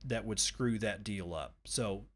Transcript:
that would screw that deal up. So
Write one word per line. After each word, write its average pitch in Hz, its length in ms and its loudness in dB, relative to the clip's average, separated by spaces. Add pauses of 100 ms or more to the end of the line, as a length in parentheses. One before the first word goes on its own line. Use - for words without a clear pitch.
that 113 220 0
would 107 120 0
screw 120 420 2
that 104 220 0
deal 98 300 -4
up. 76 220 -4 (100)
So 104 400 -2 (120)